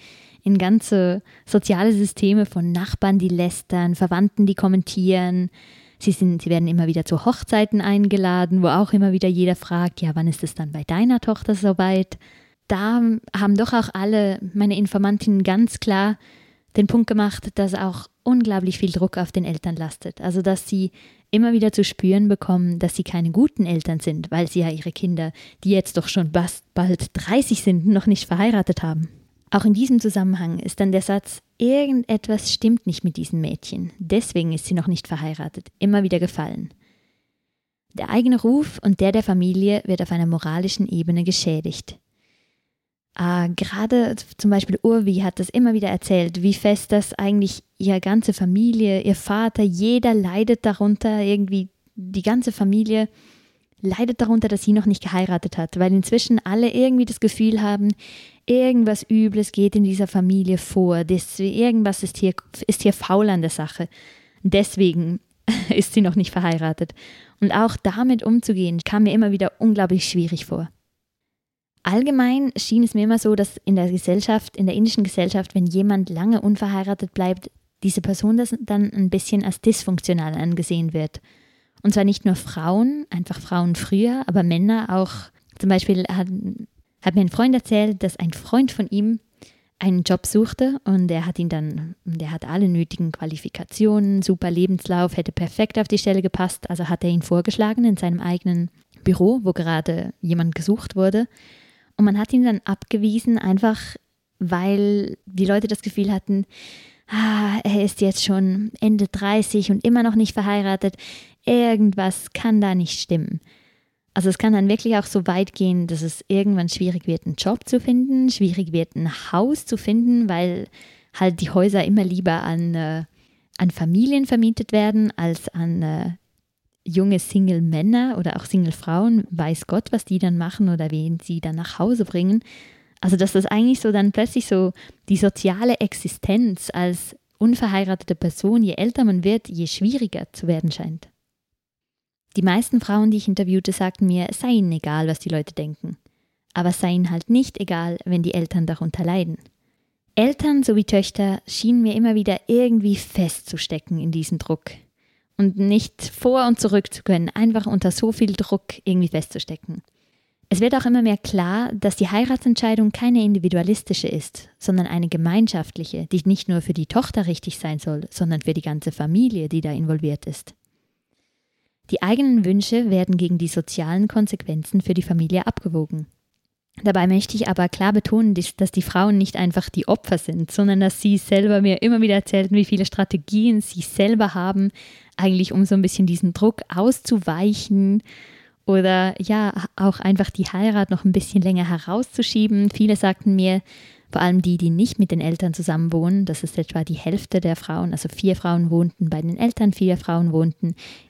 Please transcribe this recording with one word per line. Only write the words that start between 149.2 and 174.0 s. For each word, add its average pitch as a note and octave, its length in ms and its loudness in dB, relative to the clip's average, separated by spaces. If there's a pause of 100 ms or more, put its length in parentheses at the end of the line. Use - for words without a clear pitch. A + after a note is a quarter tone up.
Eltern C#4+ 480 2
sowie G#3+ 220 2
Töchter G3 640 0
schienen A#3+ 340 2
mir G#3+ 120 2
immer A3 200 2
wieder G3+ 320 0
irgendwie A3+ 480 2
festzustecken - 1040 -6
in D#3+ 140 -4
diesem D#3+ 260 -4
Druck. - 320 -6 (680)
Und G3 200 2
nicht G3+ 420 0
vor B3+ 460 0
und A#3+ 120 2
zurück G3+ 360 0
zu - 80 -18
können, E3+ 320 0
einfach A3 320 2
unter G3 240 0
so A3 200 0
viel A3 220 0
Druck - 520 -4
irgendwie F3+ 240 2
festzustecken. - 760 -8 (640)
Es F#3 120 0
wird A#3+ 140 2
auch B3+ 120 0
immer A#3+ 160 4
mehr G#3+ 160 2
klar, G3 560 -2
dass G3+ 220 -2
die F#3+ 120 0
Heiratsentscheidung A3+ 800 0
keine A#3+ 320 2
individualistische F#3 880 0
ist, - 400 -10 (100)
sondern F#3 280 0
eine F3 220 -2
gemeinschaftliche, E3 1040 -2
die F3+ 140 0
nicht G3 240 2
nur E3+ 140 0
für - 100 -2
die D#3 140 -4
Tochter A#3 400 -2
richtig E3+ 320 -6
sein D#3 200 -6
soll, D3+ 320 -8
sondern E3 300 -2
für D#3+ 140 -2
die D#3 80 -4
ganze D3+ 300 -6
Familie, E3+ 580 0
die D#3+ 100 -2
da D#3 120 -4
involviert D#3 540 -4
ist. - 280 -12 (1400)
Die - 120 -4
eigenen A#3 440 2
Wünsche G3+ 440 0
werden F#3 280 2
gegen F3 180 0
die E3 120 -2
sozialen F3 600 -2